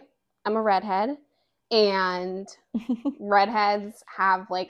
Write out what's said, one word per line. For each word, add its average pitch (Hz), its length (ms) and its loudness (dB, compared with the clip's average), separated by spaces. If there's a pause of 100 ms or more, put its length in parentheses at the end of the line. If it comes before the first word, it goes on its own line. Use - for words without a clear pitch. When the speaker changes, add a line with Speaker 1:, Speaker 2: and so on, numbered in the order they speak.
(460)
Speaker 1:
am 214 100 0
a 226 60 0
redhead, 208 560 0 (540)
and 190 760 0 (260)
Speaker 2:
<laughs> 240 460 -4
Speaker 1:
redheads 208 840 0 (120)
have, 190 340 0
like, 185 200 -4